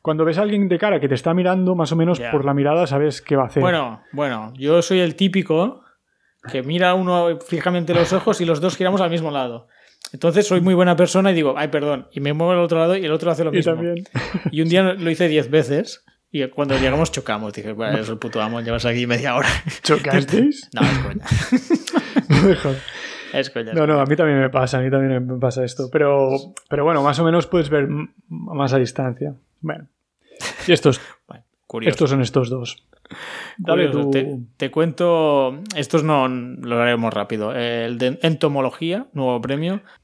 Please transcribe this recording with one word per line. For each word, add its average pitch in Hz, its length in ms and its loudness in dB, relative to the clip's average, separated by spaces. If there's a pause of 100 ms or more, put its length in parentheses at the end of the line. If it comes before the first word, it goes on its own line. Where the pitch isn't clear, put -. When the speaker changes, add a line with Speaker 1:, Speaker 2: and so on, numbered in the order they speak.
Speaker 1:
cuando 156 240 0
ves 160 120 0
a 196 40 0
alguien 208 280 0
de 175 100 0
cara 202 200 2
que 147 100 0
te 135 60 0
está 165 180 0
mirando, 180 420 2
más 160 160 0
o 165 40 0
menos 165 220 2
Speaker 2:
Ya. 117 140 -6
Speaker 1:
por 143 140 0
la 139 80 0
mirada 147 340 2
sabes 139 340 0
qué - 140 -2
va 135 80 4
a 123 40 -2
hacer. 139 140 0
Speaker 2:
Bueno, 139 400 0 (120)
bueno, 123 440 -6
yo 147 240 4
soy 185 180 2
el 170 160 0
típico 190 640 0 (680)
que 131 120 -4
mira 175 300 2
uno 175 460 2
fijamente 175 540 -2
los 170 200 2
ojos 190 280 0
y 175 40 0
los 160 160 0
dos 180 160 0
giramos 185 240 0
al 175 80 2
mismo 160 220 -4
lado. 123 360 -6 (440)
Entonces 170 360 2
soy 185 140 2
muy 185 140 4
buena 180 200 4
persona 185 360 4
y - 20 2
digo, 151 240 2
"Ay, 147 120 -2
perdón", 143 420 -2
y - 80 -10
me 143 140 -2
muevo 165 180 0
al 180 80 2
otro 170 200 2
lado 170 180 2
y 190 80 -4
el 151 60 -2
otro 160 200 0
hace 165 120 -2
lo 160 80 -2
Speaker 1:
Y 151 60 0
Speaker 2:
mismo. 165 160 2
Speaker 1:
también. 170 220 -4 (560)
Speaker 2:
Y 151 100 -2
un 160 80 0
día 185 140 4 (100)
lo 180 160 -2
hice 165 200 2
diez 151 200 2
veces 147 560 0 (260)
y 135 180 -4
cuando 139 280 -2
llegamos 135 340 2
chocamos. 107 420 -6
Dije, 107 180 -10
"Bueno, 107 220 -4
eres 110 160 -4
el 113 80 -6
puto 113 240 -6
amo, 113 200 -4
llevas 117 240 -4
aquí 120 220 0
media 120 280 0
hora". 139 120 2 (180)
<laughs> - 180 -10
Speaker 1:
¿Chocasteis? 143 880 2
Speaker 2:
No, 113 80 0
es 131 180 2
coña. - 260 -6
Speaker 1:
<laughs> - 1040 0
No 151 200 6
me 170 60 6
jodas. 135 280 -4 (500)
Speaker 2:
Es 131 160 -2
coña, 113 220 -6
es - 40 -4
Speaker 1:
No, 156 120 2
no, 156 60 4
Speaker 2:
coña. 143 100 4
Speaker 1:
a - 20 2
mí 143 100 2
también 156 240 4
me 131 100 4
pasa, 131 280 0
a 127 40 0
mí 131 100 0
también 135 340 2
me 127 140 -6
pasa 127 240 0
esto. 123 280 -6
Pero, 143 380 4 (400)
pero 143 140 -2
bueno, 156 180 2
más 139 180 2
o 170 40 4
menos 165 240 2
puedes 160 220 0
ver 147 160 2
m-, 151 240 -6 (200)
más 160 440 -4
a 139 40 4
distancia. 131 560 -2 (280)
Bueno. 151 260 -10 (800)
Y - 60 6
estos, 147 280 4 (260)
Speaker 2:
Bueno, - 160 -20 (220)
curioso. 113 260 -2
Speaker 1:
estos 135 200 2
son 135 100 2
estos 127 280 0
dos. 123 380 -10 (680)
Dale 170 300 0
Speaker 2:
Curioso. 143 220 0
Speaker 1:
tú. - 20 2
Speaker 2:
Te, 135 260 0 (200)
te 135 140 -6
cuento, 156 880 2 (160)
estos 151 280 0
no 147 240 4
lo 123 540 -6
haremos 117 320 2
rápido. 107 420 -4
El 117 420 -4
de 127 240 -2
entomología, 160 920 -2
nuevo 127 280 -2
premio, 156 400 -4 (220)